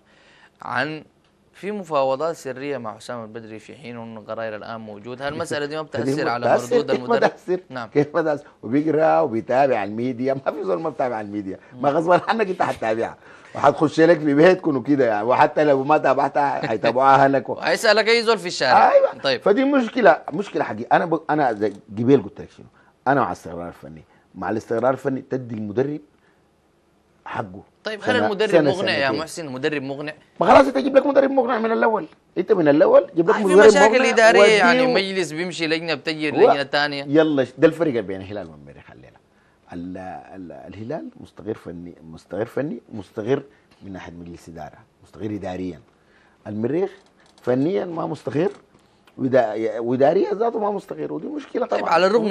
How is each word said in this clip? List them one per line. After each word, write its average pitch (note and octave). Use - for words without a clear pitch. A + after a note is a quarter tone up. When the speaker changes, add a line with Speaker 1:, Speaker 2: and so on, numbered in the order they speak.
Speaker 1:
عن C#3+
في F#3+
مفاوضات D#3
سرية C3+
مع A2
حسام A#2
البدري A2
في G2+
حين A#2+
إنه A2+
قراير A2
الآن A2+
موجود؟ A2
هل C#3+
المسألة D#3
دي D3
ما D#3
Speaker 2:
<laughs> -
Speaker 1:
بتأثر B2+
Speaker 2:
دي C3+
ما A#2+
Speaker 1:
على A#2+
Speaker 2:
بتأثر، A#3
Speaker 1:
مردود A#3
Speaker 2:
كيف -
ما B3
Speaker 1:
المدرب؟ A#3
Speaker 2:
تأثر؟ F3+
Speaker 1:
نعم. B2
Speaker 2:
كيف D3
ما E3
تأثر؟ D3+
وبيقرا D#3
وبيتابع A#2+
الميديا، A#2+
ما C#3
في F#3+
زول F#3
ما E3
بتابع B2
الميديا، G2+
ما C#3+
غصبا E3
عنك G#3+
أنت F3+
حتتابعها، A2
وحتخش D3
لك E3
في D3+
بيتكم E3+
وكده C3
يعني، G#2+
وحتى D3
لو C3+
ما D3+
تابعتها C#3
حيتابعوها B2
أهلك C#3
و- C3+
Speaker 1:
<laughs> -
وهيسألك G#3
أي A#3
زول A3
في F3
الشارع. D#3
Speaker 2:
أيوة. C#5
Speaker 1:
طيب. C3+
Speaker 2:
فدي G#3
مشكلة، A#3
مشكلة C#3+
حقيقية. A#2
أنا E3+
ب-، E3
أنا D3
زي G#2
قبيل B2
قلت -
لك -
شنو؟ -
أنا C#3
مع A2
الاستقرار E2+
الفني، D#2+
مع F#2
الاستقرار A2+
الفني C3
تدي B2
المدرب A#2
حقه. G2
Speaker 1:
طيب، -
هل -
Speaker 2:
سنة، A#3
Speaker 1:
المدرب G#3+
Speaker 2:
سنة، D#3
Speaker 1:
مقنع -
يا C#3+
Speaker 2:
سنتين. C3+
Speaker 1:
محسن؟ D#3+
مدرب C#3
مقنع؟ C#3
Speaker 2:
ما E3+
خلاص، C4
أنت C#4
جيب C4+
لك C4
مدرب C4+
مقنع B3+
من A3+
الأول، A3+
أنت F#3
من F3
الأول F3
جيب E3+
لك G#3+
Speaker 1:
ما G#3+
في F#3
Speaker 2:
مدرب G#3
Speaker 1:
مشاكل G#3+
Speaker 2:
مقنع B3+
Speaker 1:
إدارية A3
يعني، F#3
Speaker 2:
وديه. B3+
Speaker 1:
مجلس F#3+
بيمشي، E3
لجنة E3
بتجي، D3+
Speaker 2:
و- C3+
Speaker 1:
لجنة C#3
تانية. C#3+
Speaker 2:
يلا D3
ش-، A#2+
ده C#3
الفرق D#3
بين F#2+
الهلال F#2+
والمريخ، C#2+
خلينا. -
ال-، F2+
ال-، F2+
الهلال B2
مستقر G2
فني، F2
مستقر F2
فني، D3
مستقر A2+
من F#2+
ناحية F2
مجلس E2+
إدارة، D#2+
مستقر G#2
إداريًا. F#2
المريخ B2
فنيًا D3+
ما E3+
مستقر، D#3+
وإدا-، A2+
وإداريًا C#3
ذاته A#3
ما G#3
مستقر، D#3
ودي D#3+
مشكلة C4+
Speaker 1:
طيب، A#3
Speaker 2:
طبعًا. -
Speaker 1:
على E3+
الرغم A3
من G#3+